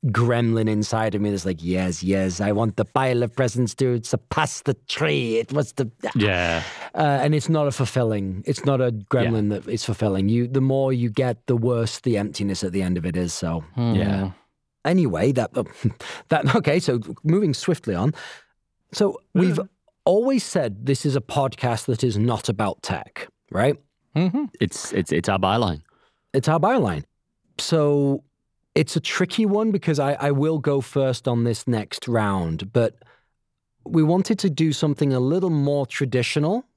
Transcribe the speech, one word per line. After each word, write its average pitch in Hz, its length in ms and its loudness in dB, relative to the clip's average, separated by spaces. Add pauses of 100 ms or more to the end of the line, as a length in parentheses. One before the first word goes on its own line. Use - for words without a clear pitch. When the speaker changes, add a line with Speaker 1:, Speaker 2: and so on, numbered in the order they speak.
Speaker 1:
gremlin 117 600 2
inside 107 460 0
of 101 60 0
me 104 100 0
that's 92 140 -4
like, 92 180 -2
"Yes, 90 400 -2
yes, 95 360 0
I 104 120 0
want 107 260 0
the 107 80 0
pile 127 380 2
of 117 120 -4
presents 123 400 0
to 123 280 0
surpass - 580 -4
the 139 140 -2 (120)
tree." 139 500 0
It 117 140 -2
was 139 220 -2
the 120 160 -2 (260)
Speaker 2:
Yeah. 87 480 2 (320)
Speaker 1:
Uh, 143 280 2
and 147 120 2
it's 151 140 -2
not 151 180 2
a 135 40 0
fulfilling, 107 720 -2
it's - 200 -4
not 139 140 2
a 123 120 2
gremlin 110 600 0
Speaker 2:
Yeah. 101 80 -2
Speaker 1:
that - 80 -12
is 110 180 -4
fulfilling. 98 440 0
You, 120 180 0
the 131 140 0
more 135 320 0
you 120 160 -2
get, 123 380 -2
the 123 100 2
worse 117 420 0
the 117 180 0
emptiness 101 460 -4
at 92 100 -2
the 98 80 0
end 90 160 0
of 82 80 -4
it 87 120 -4
is, 87 160 -2
so. 82 300 -4 (120)
Speaker 3:
Hmm. 117 200 0
Speaker 2:
Yeah. 98 360 0 (540)
Speaker 1:
Anyway, 139 480 2
that, 120 240 0
uh, 120 60 -2 (340)
<laughs> - 320 -16
that, 143 260 2
okay, 160 240 2
so 127 200 0 (240)
moving 165 300 2
swiftly - 420 -2
on. 113 180 0 (800)
So 202 260 0 (140)
we've 180 260 2
Speaker 3:
Uh. 185 60 -6 (400)
Speaker 1:
always 233 400 2
said 117 400 -4
this 135 200 0
is 139 120 0
a 123 40 0
podcast 131 680 -2
that 120 160 0
is 113 140 0
not 110 320 0
about 101 320 -2
tech, - 460 -8 (240)
right? 131 240 2 (400)
Speaker 3:
Mm-hmm. 185 300 0 (160)
Speaker 2:
It's, - 320 -4
it's, 92 180 -2
it's 82 160 0
our 98 120 0
byline. 95 420 0 (520)
Speaker 1:
It's 135 140 0
our 160 120 2
byline. 151 440 0 (560)
So 143 640 2 (520)
it's 151 200 2
a 160 60 0
tricky - 440 0
one 214 260 2
because 165 280 0
I, 143 140 2
I 143 180 0
will 151 280 2
go 139 220 2
first 131 460 0
on 120 160 2
this 117 240 -2
next 110 400 -4
round, 98 640 0
but 117 240 2 (880)
we 160 200 2
wanted 185 360 2
to 196 100 0
do 156 220 0
something 143 420 0
a 127 60 2
little 170 300 0
more 143 360 0
traditional. 147 800 0 (120)